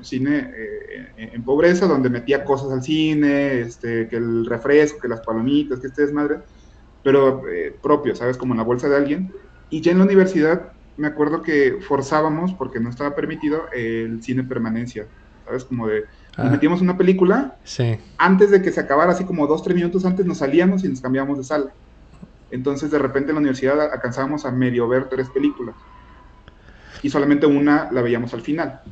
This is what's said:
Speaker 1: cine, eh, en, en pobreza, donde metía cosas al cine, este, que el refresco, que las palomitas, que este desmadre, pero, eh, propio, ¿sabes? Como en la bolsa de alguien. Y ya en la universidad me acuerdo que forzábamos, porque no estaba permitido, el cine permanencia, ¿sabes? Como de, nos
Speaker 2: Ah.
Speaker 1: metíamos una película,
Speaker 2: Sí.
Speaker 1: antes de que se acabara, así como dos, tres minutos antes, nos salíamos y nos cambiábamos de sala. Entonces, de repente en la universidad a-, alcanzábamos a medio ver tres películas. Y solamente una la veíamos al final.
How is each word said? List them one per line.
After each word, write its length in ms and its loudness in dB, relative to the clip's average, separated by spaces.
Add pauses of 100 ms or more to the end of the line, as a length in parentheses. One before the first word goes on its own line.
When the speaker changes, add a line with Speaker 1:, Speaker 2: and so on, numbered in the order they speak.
Speaker 1:
cine, 540 -4
eh, 600 -12
en, 180 -16
en 80 -10
pobreza, 440 4
donde 240 2
metía 340 -2
cosas 260 -2
al 140 -2
cine, 760 0
este, 460 -4
que 100 -8
el 300 -2
refresco, 540 2
que 80 -6
las 140 -4
palomitas, 580 -2
que 80 -10
este 140 -2
desmadre, 340 0 (680)
pero, 460 4
eh, 340 -6
propio, 320 2
¿sabes? 220 -4
Como 180 -2
en 40 0
la 60 0
bolsa 240 0
de 80 4
alguien. 360 -2 (380)
Y 100 -4
ya 100 2
en 80 4
la 60 8
universidad 680 4 (240)
me 120 -2
acuerdo 340 -2
que 360 2 (100)
forzábamos, 640 0
porque 260 -6
no 120 -2
estaba 260 -6
permitido, 480 -4 (100)
el 480 -4
cine 220 -4
permanencia, 640 -6 (380)
¿sabes? 200 -8
Como 240 -6
de, 160 -2 (320)
nos 100 -2
Speaker 2:
Ah. 40 2
Speaker 1:
metíamos 300 2
una 160 2
película, 680 2
Speaker 2:
Sí. 340 -2 (180)
Speaker 1:
antes 360 6
de 100 6
que 80 0
se 100 -2
acabara, 320 2
así 120 -2
como 240 -2
dos, 160 0
tres 100 0
minutos 300 0
antes, 200 2
nos 140 -2
salíamos 460 2
y 40 -2
nos 120 -6
cambiábamos 380 -2
de 60 -8
sala. 260 -2 (840)
Entonces, 400 -4
de 60 2
repente 320 -2
en 60 0
la 40 -2
universidad 400 0
a-, 120 0
alcanzábamos 520 -4
a 80 -4
medio 340 2
ver 220 0
tres 220 -4
películas. 440 -2 (1300)
Y 80 -2
solamente 360 2
una 460 2
la 100 0
veíamos 320 -2
al 80 -8
final. 380 -6 (100)